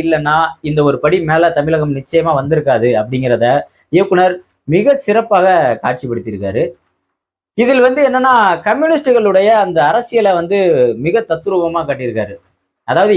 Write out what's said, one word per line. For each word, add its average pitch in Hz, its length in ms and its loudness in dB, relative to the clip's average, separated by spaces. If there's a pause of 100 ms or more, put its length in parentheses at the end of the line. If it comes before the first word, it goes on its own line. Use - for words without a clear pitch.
இல்லைன்னா 151 340 -2 (340)
இந்த 151 180 -2
ஒரு 127 160 0
படி 160 140 0 (120)
மேல 165 280 2
தமிழகம் 151 400 -2
நிச்சயமா 160 420 -2
வந்திருக்காது 139 500 0 (100)
அப்படிங்கிறத 120 460 -2 (500)
இயக்குனர் 185 400 2 (400)
மிக 240 200 2 (100)
சிறப்பாக 208 420 2 (380)
காட்சிப்படுத்தியிருக்காரு. 113 800 -4 (1000)
இதில் 247 240 4
வந்து 269 220 2
என்னன்னா, 254 260 2 (320)
கம்யூனிஸ்டுகளுடைய 240 800 2 (160)
அந்த 170 140 -2 (100)
அரசியலை 214 520 0
வந்து 185 180 -2 (480)
மிக 226 240 0
தத்ரூபமா 170 580 -2
காட்டியிருக்காரு. 110 460 -6 (520)
அதாவது 185 300 2